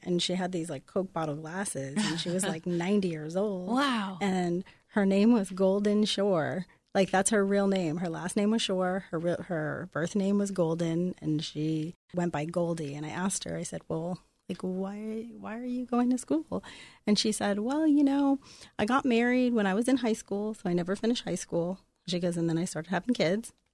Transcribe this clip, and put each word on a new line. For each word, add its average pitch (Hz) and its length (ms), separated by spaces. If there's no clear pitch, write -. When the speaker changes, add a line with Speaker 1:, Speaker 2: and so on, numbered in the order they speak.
Speaker 1:
and 175 180
she - 140
had 180 160
these, 175 180
like, 139 160
Coke 185 260
bottle 156 240
glasses, 156 600
and 165 220
she 180 100
was, 185 160
like, 165 200
Speaker 2:
<laughs> - 20
Speaker 1:
ninety 180 420
years 156 260
old. 190 340
Speaker 2:
Wow. 226 520
Speaker 1:
And 185 420
her 202 160
name 196 280
was 202 160
Golden 202 560
Shore. 175 640
Like, 196 140
that's 190 220
her 208 120
real 196 220
name. 185 320
Her 175 120
last 160 260
name 208 160
was 226 100
Shore. 185 480
Her 170 80
real, 170 300
her 156 440
birth 156 240
name 202 220
was 202 140
Golden, 170 720
and 156 220
she 156 520
went 175 180
by 151 140
Goldie. 165 480
And 147 100
I 156 60
asked 185 360
her, 165 120
I 165 60
said, 165 240
"Well, 165 320
like, 185 140
why, 208 640
why 202 180
are 247 80
you 247 220
going 247 240
to 254 80
school?" 285 440
And 208 100
she 220 140
said, 202 280
"Well, 285 280
you 294 160
know, 277 340
I 214 80
got 254 200
married 247 500
when 208 100
I 190 80
was 226 140
in 262 100
high 233 160
school, 214 400
so - 160
I 175 40
never 175 220
finished 233 280
high 170 120
school." 175 440
She 180 120
goes, 175 180
"And 165 100
then 165 120
I 180 60
started 160 260
having 190 240
kids." 196 380